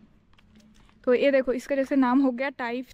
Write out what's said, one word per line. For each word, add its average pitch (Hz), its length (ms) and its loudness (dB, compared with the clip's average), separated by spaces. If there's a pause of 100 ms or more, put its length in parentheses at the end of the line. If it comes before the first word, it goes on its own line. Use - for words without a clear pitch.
(1040)
तो 254 80 2
ये 269 180 2
देखो, 262 220 0
इसका 262 220 -6
जैसे 269 200 -2
नाम 262 240 2
हो 269 120 2
गया 262 180 -4
type 247 440 -8